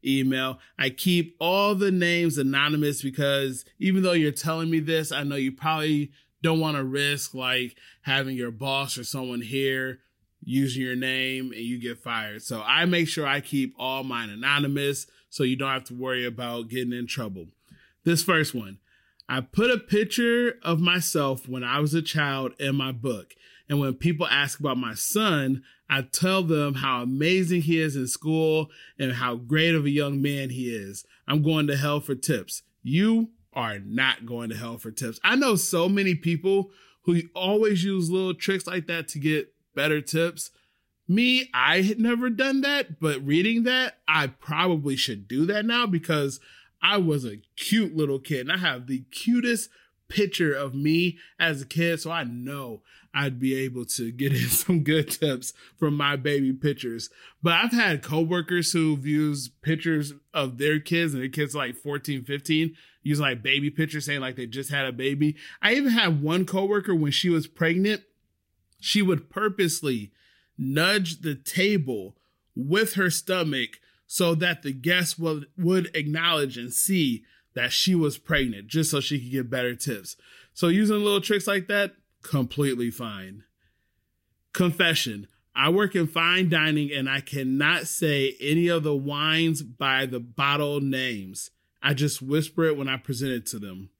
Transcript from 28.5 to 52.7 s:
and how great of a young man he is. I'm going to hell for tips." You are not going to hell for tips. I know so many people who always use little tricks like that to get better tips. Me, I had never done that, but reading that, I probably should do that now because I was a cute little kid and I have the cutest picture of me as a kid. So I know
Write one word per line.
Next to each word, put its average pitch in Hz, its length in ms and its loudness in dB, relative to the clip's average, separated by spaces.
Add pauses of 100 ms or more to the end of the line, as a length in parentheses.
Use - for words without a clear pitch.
and 131 140 0
how 123 240 -2
great 156 360 2
of 151 120 2
a 143 40 2
young 143 320 0
man 139 300 -2
he 123 180 -6
is. 101 340 -10 (240)
I'm 151 140 2
going 156 260 2
to 143 80 0
hell 147 240 0
for 147 140 -6
tips." - 480 -4 (220)
You 220 480 2 (200)
are 110 280 -4
not 117 460 -2
going 117 240 -6
to 110 60 -6
hell 117 220 -10
for 110 140 -12
tips. 113 320 -8
I 214 120 4
know 262 200 4
so 175 340 0
many 196 240 2
people 190 580 0 (320)
who 170 180 2 (120)
always 196 500 2
use 190 280 0
little 185 240 0
tricks 190 320 -2
like 175 200 -6
that 165 220 -4
to 151 100 -10
get 151 340 0 (200)
better 151 280 0
tips. 160 500 -2 (560)
Me, 254 460 4
I 147 280 4
had 208 180 2
never 240 300 2
done 262 320 2
that, 277 380 -2
but 143 260 -2
reading 208 380 2
that, 254 440 0
I 156 200 2
probably 151 680 0
should 104 320 -4
do 131 180 2
that 208 200 0
now 240 220 2
because 156 520 0 (420)
I 196 160 4
was 151 280 2
a 104 160 -10 (140)
cute 202 400 0
little 139 240 0
kid 135 220 -4
and 139 100 -4
I 185 60 0
have 131 300 -2
the 131 240 -6
cutest 240 580 0 (380)
picture 180 460 2
of 135 220 -4
me 165 420 2 (220)
as 160 220 0
a - 40 -10
kid. 170 340 0
So 160 120 -8
I 165 120 -4
know 123 580 -10 (320)